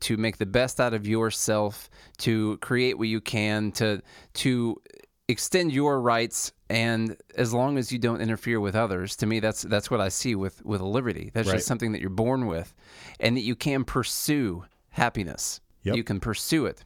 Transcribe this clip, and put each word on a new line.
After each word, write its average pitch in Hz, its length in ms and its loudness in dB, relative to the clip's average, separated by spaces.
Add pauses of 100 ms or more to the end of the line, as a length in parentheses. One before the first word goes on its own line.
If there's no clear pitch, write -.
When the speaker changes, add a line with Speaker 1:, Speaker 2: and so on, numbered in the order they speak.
Speaker 1:
to - 160 0
make 110 220 0
the 107 80 -2
best 123 340 2
out 120 140 2
of 104 120 -2
yourself, 107 840 0 (280)
to 110 400 2
create 123 380 0
what 110 120 -2
you 110 120 0
can, 107 520 0
to, 104 280 0 (340)
to 120 460 0 (480)
extend 165 440 0
your 139 280 4
rights, 117 520 0 (160)
and 113 480 2 (200)
as 117 180 2
long 135 240 2
as 120 140 -2
you 123 60 -2
don't 117 220 2
interfere 113 400 0
with 101 160 0
others, 98 400 0
to 113 100 0
me, 110 140 2
that's, 107 220 0
that's 104 280 0
what 117 100 2
I 95 80 2
see 120 260 -2
with, 95 300 -4
with 104 160 0
liberty. 104 540 -2
That's 113 140 0
Speaker 2:
Right. 95 60 4
Speaker 1:
just 90 120 0
something 120 260 0
that 104 80 -4
you're 95 100 -2
born 120 360 0
with, 85 280 -4 (460)
and 120 160 4
that 131 60 0
you 117 140 0
can 139 280 0
pursue 117 800 -2 (260)
happiness. - 680 -4 (240)
Speaker 2:
Yep. 104 120 0
Speaker 1:
You 113 80 -2
can 101 160 -2
pursue 117 460 0
it, - 200 -8